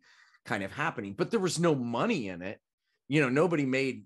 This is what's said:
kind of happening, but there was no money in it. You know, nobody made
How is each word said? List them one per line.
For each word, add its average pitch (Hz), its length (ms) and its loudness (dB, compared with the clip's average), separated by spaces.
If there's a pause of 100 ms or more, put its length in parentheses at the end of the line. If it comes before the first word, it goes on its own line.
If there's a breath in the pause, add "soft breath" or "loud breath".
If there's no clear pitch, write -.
(460 soft breath)
kind 104 180 -2
of 95 80 -8
happening, 123 460 -6
but - 140 -2
there 233 80 2
was 175 200 0
no 170 160 4
money 123 540 -2
in 90 140 -8
it. 101 160 -8 (480)
You 147 140 4
know, 131 80 4
nobody 151 360 4
made 127 400 -2